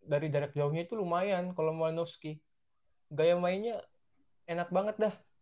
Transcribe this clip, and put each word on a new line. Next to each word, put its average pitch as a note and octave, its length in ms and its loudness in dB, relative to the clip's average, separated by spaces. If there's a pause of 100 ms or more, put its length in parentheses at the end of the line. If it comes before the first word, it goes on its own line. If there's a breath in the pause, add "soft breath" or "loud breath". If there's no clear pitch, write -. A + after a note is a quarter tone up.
dari D3 240 0
jarak C#3+ 240 -2
jauhnya D3 320 0
itu F3 100 -8
lumayan F3+ 600 0
kalau D#3+ 160 0
Malinowski. E3 680 -4 (720)
Gaya D#3 240 4
mainnya F#3+ 460 0 (680)
enak F3 240 -4
banget G#3 300 0
dah. G#3+ 140 4 (280)